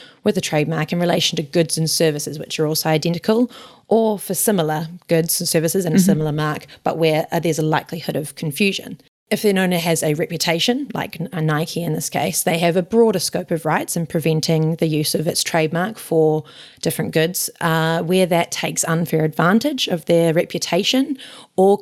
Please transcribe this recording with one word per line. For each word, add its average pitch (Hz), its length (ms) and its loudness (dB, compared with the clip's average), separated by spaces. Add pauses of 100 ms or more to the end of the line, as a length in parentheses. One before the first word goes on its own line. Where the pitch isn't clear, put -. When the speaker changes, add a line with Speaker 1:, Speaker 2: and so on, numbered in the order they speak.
(220)
Speaker 1:
with 208 140 0
the 190 40 0
trademark 156 520 -2
in 175 80 0
relation 175 380 0
to 170 40 -4
goods 160 340 0
and 160 140 0
services 151 480 0
which - 220 -8
are 156 80 2
also 156 200 -2
identical, 175 640 0 (380)
or 220 280 2
for 185 180 -6
similar 160 520 0 (220)
goods 165 320 0
and 175 80 -4
services 170 360 0
and 165 120 2
a - 20 6
Speaker 2:
Mm-hmm. 180 60 6
Speaker 1:
similar 156 280 2
mark, 151 340 -4 (180)
but - 140 -2
where, 160 340 2
uh, 170 80 0
there's 160 180 0
a 160 40 0
likelihood 156 520 -2
of 147 220 -6
confusion. - 640 -2 (280)
If - 160 -2
an 196 140 4
owner 180 200 2
has 165 260 0
a 151 100 2
reputation, 170 800 -2
like - 240 -6 (140)
a 165 100 -2
Nike 156 400 0
in 160 120 -4
this 156 140 -6
case, - 360 -2
they 170 140 0
have 170 180 2
a 185 60 2
broader 220 360 2
scope - 320 -4
of 165 140 -4
rights 170 320 -2
in 170 100 -2
preventing 160 720 0
the 165 100 0
use 156 300 0
of 156 100 0
its - 160 -2
trademark 170 560 -2
for 156 460 2 (360)
different - 320 -4
goods, 165 380 0 (100)
uh, 165 440 0
where 185 220 2
that 170 260 0
takes 160 320 -4
unfair 160 400 0
advantage 214 640 2
of 170 160 -2
their 170 280 4
reputation 202 840 0 (380)
or 196 260 6